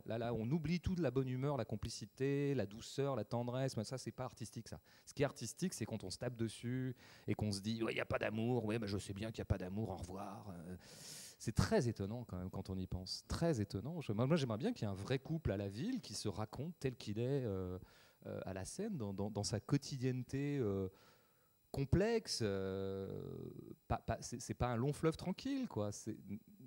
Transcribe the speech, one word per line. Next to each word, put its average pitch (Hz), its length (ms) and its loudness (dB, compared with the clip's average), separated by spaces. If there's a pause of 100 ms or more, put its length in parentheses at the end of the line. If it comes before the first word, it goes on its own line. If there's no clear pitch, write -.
Là, 110 140 0
là, 117 120 2
on 110 200 2
oublie 165 280 4
toute 180 200 2
la 156 100 6
bonne 131 180 6
humeur, 135 300 2
la 113 80 2
complicité, 139 880 2
la 113 140 4
douceur, 131 480 -2
la 107 100 2
tendresse. 120 500 2
Mais 113 80 2
ça, 131 140 -4
c'est 120 140 -6
pas 127 140 -6
artistique, - 420 -8
ça. - 120 -8 (280)
Ce - 80 -16
qui 143 80 4
est - 20 8
artistique, 135 480 -2
c'est - 140 -2
quand 110 160 -4
on 92 80 -6
se - 80 -8
tape 123 160 -2
dessus 123 600 -2 (320)
et 110 60 4
qu'on 107 180 2
se 98 100 0
dit, « 113 220 0
Ouais, 113 120 2
y 127 40 0
a 123 60 0
pas 131 140 2
d'amour. 110 440 2
Ouais, 107 140 2
mais 117 80 -2
je 98 140 0
sais 98 140 -6
bien 107 180 -4
qu'il - 80 -6
y - 20 -2
a 95 40 -6
pas 104 120 2
d'amour. 95 320 -2
Au 92 80 -4
revoir. » 101 540 -8
Euh, 87 240 -8 (640)
c'est - 160 -4
très 196 320 6
étonnant, 110 380 -2
quand - 120 -6
même, 90 140 -4
quand 98 180 -4
on 95 80 0
y 92 80 0
pense. - 420 -6
Très 165 320 2
étonnant. 117 420 -2
Je, 117 100 -2
moi, 113 160 4
moi, 160 80 6
j'aimerais 123 240 2
bien 190 120 2
qu'il 233 140 -2
y - 20 2
ait 98 60 0
un - 20 -2
vrai 110 220 0
couple 156 340 0
à 98 60 2
la 101 100 0
ville 170 320 -2
qui - 140 -8
se - 140 -4
raconte 107 520 -4
tel 135 160 0
qu'il 104 220 -4
est, 127 260 2
euh, 92 360 -2 (480)
euh, 101 180 -4
à 95 80 -4
la 95 120 -4
scène, 208 320 -4
dans, 101 180 -2
dans, 98 160 0
dans 104 120 0
sa 101 160 2
quotidienneté, 135 1000 0
euh, 98 300 2 (800)
complexe, 196 680 2
euh, 98 640 0 (800)
pas, 117 120 2
pas, - 220 -2
c'est, 123 200 -6
c'est - 140 -4
pas 123 140 2
un 123 60 2
long 127 160 4
fleuve 160 260 2
tranquille, 262 500 -2
quoi. 104 240 -2
C'est, - 260 -6 (500)